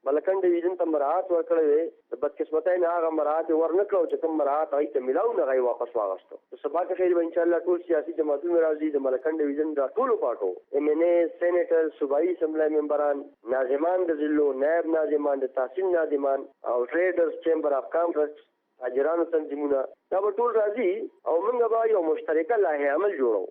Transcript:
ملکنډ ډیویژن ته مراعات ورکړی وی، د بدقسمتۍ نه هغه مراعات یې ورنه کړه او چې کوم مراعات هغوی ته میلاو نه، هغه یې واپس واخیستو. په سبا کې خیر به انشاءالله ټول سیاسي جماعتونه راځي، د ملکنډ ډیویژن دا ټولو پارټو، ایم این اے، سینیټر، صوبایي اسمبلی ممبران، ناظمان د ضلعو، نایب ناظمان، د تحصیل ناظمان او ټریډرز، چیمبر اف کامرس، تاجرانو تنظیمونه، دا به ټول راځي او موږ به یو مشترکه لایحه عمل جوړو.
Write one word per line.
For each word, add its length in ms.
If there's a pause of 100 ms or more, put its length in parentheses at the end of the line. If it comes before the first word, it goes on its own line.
ملکنډ 340
ډیویژن 340
ته 160
مراعات 380
ورکړی 400
وی، 120 (300)
د 100
بدقسمتۍ 600
نه 140
هغه 180
مراعات 320
یې 140
ورنه 220
کړه 140
او 80
چې 160
کوم 160
مراعات 360
هغوی 200
ته 140
میلاو 240
نه، 100
هغه 140
یې 100
واپس 300
واخیستو. 420 (120)
په 120
سبا 220
کې 160
خیر 140
به 120
انشاءالله 400
ټول 220
سیاسي 320
جماعتونه 440
راځي، 300
د 120
ملکنډ 360
ډیویژن 380
دا 60 (100)
ټولو 260
پارټو، 280 (260)
ایم 160
این 100
اے، 120 (260)
سینیټر، 580
صوبایي 340
اسمبلی 440
ممبران، 480 (300)
ناظمان 560
د 100
ضلعو، 320 (100)
نایب 320
ناظمان، 500
د 140
تحصیل 380
ناظمان 500 (240)
او 140
ټریډرز، 500 (140)
چیمبر 320
اف 160
کامرس، 420 (420)
تاجرانو 440 (100)
تنظیمونه، 480 (280)
دا 100
به 180
ټول 220
راځي 320 (340)
او 80 (120)
موږ 280
به 160
یو 160
مشترکه 500
لایحه 380
عمل 240
جوړو. 320